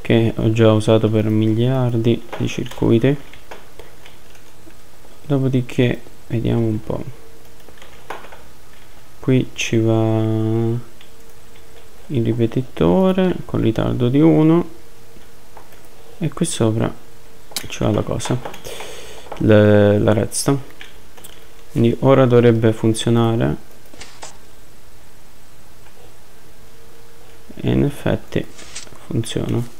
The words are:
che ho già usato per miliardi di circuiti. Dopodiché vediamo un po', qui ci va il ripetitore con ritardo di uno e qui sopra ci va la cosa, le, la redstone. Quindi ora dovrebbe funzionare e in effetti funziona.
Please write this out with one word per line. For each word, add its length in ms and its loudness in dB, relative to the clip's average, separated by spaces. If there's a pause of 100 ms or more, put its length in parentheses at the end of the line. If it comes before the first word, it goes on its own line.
che 360 4
ho 160 2
già 200 8
usato 380 4
per 180 2
miliardi 920 2 (140)
di 120 -2
circuiti. 680 2 (2000)
Dopodiché 760 2 (260)
vediamo 400 0
un 160 0
po', 220 -4 (2250)
qui 320 2
ci 260 0
va 420 4 (1900)
il 160 0
ripetitore 1200 2
con 160 -2
ritardo 480 2
di 120 4
uno 600 4 (1400)
e 100 -2
qui 160 -2
sopra 480 2 (760)
ci 160 -4
va 80 4
la 100 2
cosa, 340 -2 (1000)
le, 600 8
la 140 4
redstone. 580 0 (1000)
Quindi 300 4
ora 260 6
dovrebbe 460 6
funzionare 840 2 (4000)
e 160 0
in 140 6
effetti 600 0 (640)
funziona. 600 -2 (120)